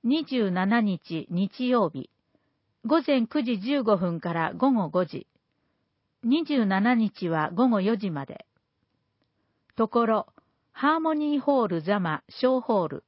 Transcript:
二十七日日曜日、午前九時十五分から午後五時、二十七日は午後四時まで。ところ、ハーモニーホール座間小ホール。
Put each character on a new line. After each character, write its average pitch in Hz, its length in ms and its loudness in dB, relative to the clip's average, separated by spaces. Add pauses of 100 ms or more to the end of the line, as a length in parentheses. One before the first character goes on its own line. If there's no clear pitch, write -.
二 285 220 0
十 226 260 0
七 190 300 2
日 175 480 -4
日 190 380 -2
曜 233 220 2
日、 131 200 -10 (760)
午 294 200 2
前 262 200 2
九 302 160 -2
時 226 180 -2
十 269 220 -2
五 214 160 2
分 170 220 -2
か 170 140 -6
ら 165 200 -2
午 247 180 0
後 202 180 0
五 180 160 0
時、 - 220 -12 (960)
二 277 200 2
十 277 220 0
七 202 300 2
日 202 340 -2
は 160 240 0
午 240 160 2
後 214 120 2
四 214 160 0
時 196 120 -4
ま 143 160 -6
で。 - 220 -18 (1300)
と 226 140 0
こ 233 160 2
ろ、 214 220 0 (440)
ハ 302 260 0
ー - 20 0
モ 320 140 0
ニ 302 240 0
ー - 20 0
ホ 262 260 2
ー - 20 -2
ル 170 140 -2
座 196 180 0
間 160 300 -2
小 254 320 0
ホ 202 240 0
ー - 20 -4
ル。 143 200 -8